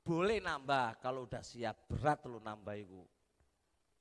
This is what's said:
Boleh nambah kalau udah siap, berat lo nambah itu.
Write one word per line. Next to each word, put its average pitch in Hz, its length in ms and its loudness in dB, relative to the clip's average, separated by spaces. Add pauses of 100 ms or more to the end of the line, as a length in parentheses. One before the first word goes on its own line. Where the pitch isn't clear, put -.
Boleh 190 400 2
nambah 135 560 2
kalau 127 320 -4
udah 113 160 -8
siap, - 480 -6
berat 139 320 2
lo 117 160 -10
nambah 107 320 -8
itu. 95 320 -10 (960)